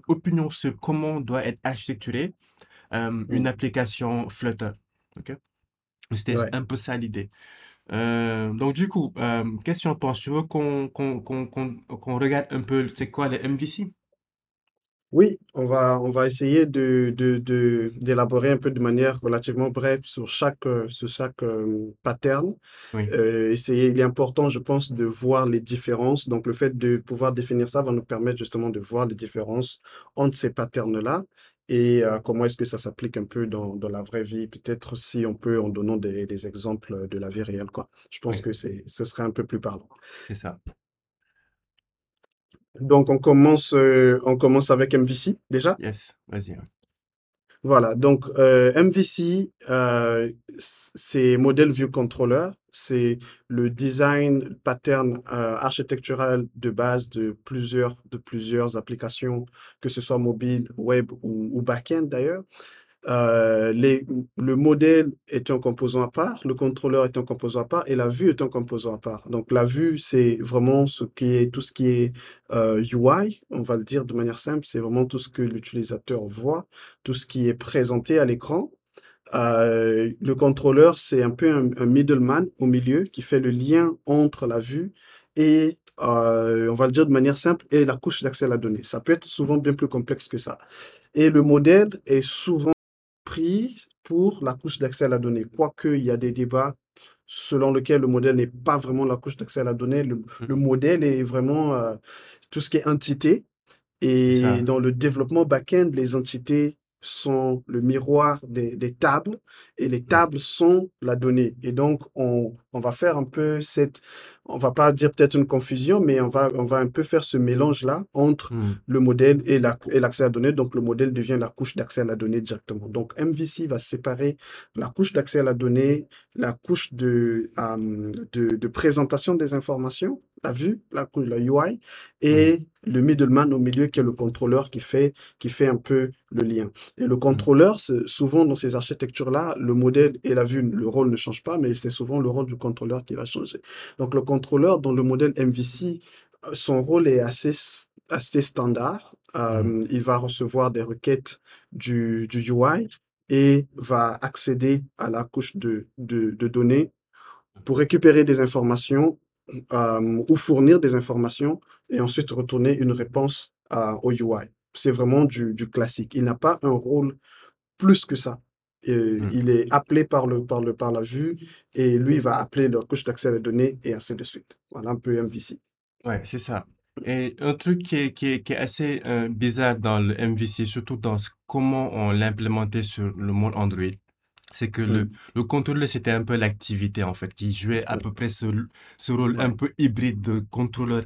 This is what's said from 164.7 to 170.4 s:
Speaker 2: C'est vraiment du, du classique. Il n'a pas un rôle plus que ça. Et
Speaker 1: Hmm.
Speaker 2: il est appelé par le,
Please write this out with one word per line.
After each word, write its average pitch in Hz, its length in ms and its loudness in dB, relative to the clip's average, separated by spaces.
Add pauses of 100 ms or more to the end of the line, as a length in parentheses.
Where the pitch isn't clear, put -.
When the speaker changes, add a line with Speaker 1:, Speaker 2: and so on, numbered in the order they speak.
Speaker 2:
C'est - 180 0
vraiment 127 340 4
du, 117 280 -2
du 110 160 -8
classique. 113 460 -4
Il 127 80 0
n'a 120 120 0
pas 160 260 0
un 143 100 0
rôle 135 460 -2 (600)
plus 190 280 6
que 139 100 -6
ça. 120 240 -4 (440)
Et 127 120 0
Speaker 1:
Hmm. 110 380 0
Speaker 2:
il 120 160 2
est 117 220 4
appelé 147 340 2
par 139 200 0
le, 123 200 -2